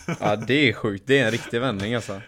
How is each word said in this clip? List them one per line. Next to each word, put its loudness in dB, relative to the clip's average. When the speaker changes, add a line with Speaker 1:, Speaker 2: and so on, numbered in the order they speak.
Speaker 1:
<laughs> -4
Speaker 2:
Ja, 0
det 2
är 2
sjukt. -4
Det 6
är 4
en 2
riktig -2
vändning, -2
alltså. -6